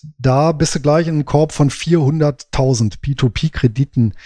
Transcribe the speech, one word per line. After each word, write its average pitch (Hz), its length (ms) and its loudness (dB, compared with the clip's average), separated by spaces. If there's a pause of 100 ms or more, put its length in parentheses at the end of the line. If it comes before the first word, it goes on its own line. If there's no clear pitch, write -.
(200)
da 135 340 2
bist 156 220 -2
du 170 40 -4
gleich 151 280 2
in 165 80 -2
einen 147 100 -2
Korb 151 260 2
von 147 180 2
vierhunderttausend 139 1300 0
P 139 140 -4
two 131 140 0
P-Krediten 123 840 0 (120)